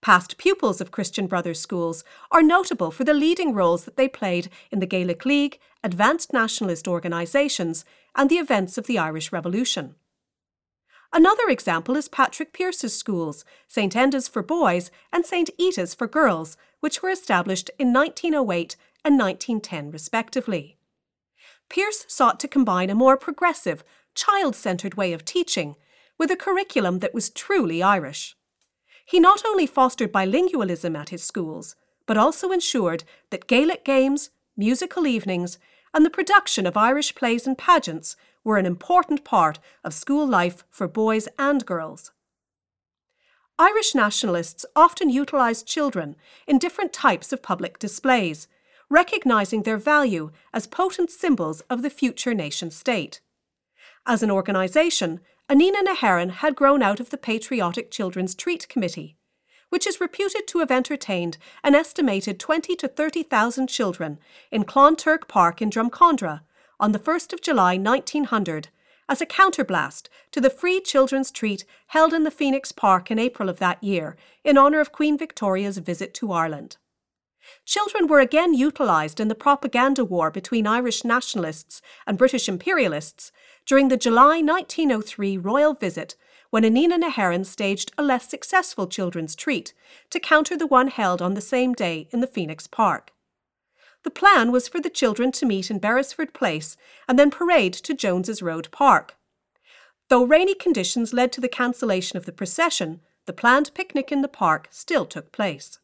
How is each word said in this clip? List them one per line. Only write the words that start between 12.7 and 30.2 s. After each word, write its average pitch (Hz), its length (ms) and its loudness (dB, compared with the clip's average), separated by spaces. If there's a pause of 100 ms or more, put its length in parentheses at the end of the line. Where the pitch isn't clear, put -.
schools, 165 480 -6 (260)
Saint 202 280 -2
Enda's 262 320 2
for - 140 -6
boys 185 480 0 (200)
and 339 140 0
Saint 349 240 -2 (100)
Ita's 339 360 -2
for 240 120 -6
girls, 196 520 0 (220)
which - 200 -4
were 370 100 -4
established 202 680 -2
in 254 120 0
nineteen 311 440 0
oh 262 180 0
eight 170 240 -6 (260)
and 294 140 4
nineteen 214 460 -2
ten, 147 280 -12
respectively. 202 840 -6 (920)
Pearse 415 380 -4
sought - 340 0
to 285 80 -6
combine 190 420 0
a 202 40 -4
more 262 220 6
progressive, 294 680 -4 (320)
child-centred 233 800 -2
way 185 180 -2
of 160 120 -10
teaching 180 500 -4 (420)
with 320 140 -2
a 359 60 0
curriculum 302 640 -2
that 196 140 -6
was 220 160 -4
truly 180 520 -2
Irish. 180 540 -2 (680)
He - 140 2
not 381 260 6
only 392 220 0
fostered 254 460 0
bilingualism 190 840 0